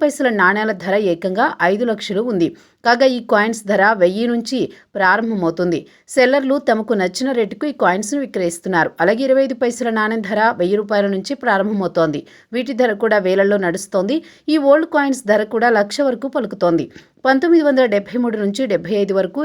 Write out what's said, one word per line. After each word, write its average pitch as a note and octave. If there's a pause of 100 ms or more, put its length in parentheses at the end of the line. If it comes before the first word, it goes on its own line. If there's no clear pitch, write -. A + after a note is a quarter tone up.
పైసల C#4+ (120)
నాణేల G#3 (120)
ధర F#3+ (200)
ఏకంగా F#3+ (260)
ఐదు G#3+
లక్షలు G#3+ (100)
ఉంది. E3+ (380)
కాగా B3 (100)
ఈ A#3+ (120)
కాయిన్స్ A3
ధర G3 (180)
వెయ్యి G3
నుంచి A#3 (380)
ప్రారంభమవుతుంది. F#3 (340)
సెల్లర్లు C4+ (120)
తమకు A3 (100)
నచ్చిన F#3 (120)
రేటుకు A3
ఈ - (100)
కాయిన్స్‌ను G#3
విక్రయిస్తున్నారు. F3 (120)
అలాగే A3
ఇరవై C4
ఐదు B3
పైసల A#3+ (100)
నాణెం A3
ధర G#3+ (220)
వెయ్యి G3
రూపాయల G3+ (100)
నుంచి F#3+ (100)
ప్రారంభమవుతోంది. F#3+ (340)
వీటి C4
ధర B3 (120)
కూడా G#3+
వేలల్లో G3 (100)
నడుస్తోంది. F#3+ (360)
ఈ D#4 (140)
ఓల్డ్ D#4+
కాయిన్స్ C#4
ధర G#3+ (120)
కూడా A#3 (120)
లక్ష G#3 (120)
వరకు A#3+ (100)
పలుకుతోంది. F3 (400)
పంతొమ్మిది D#4+
వందల C4
డెబ్బై G3+
మూడు A#3
నుంచి G3+ (100)
డెబ్బై E3
ఐదు G3
వరకు, F#3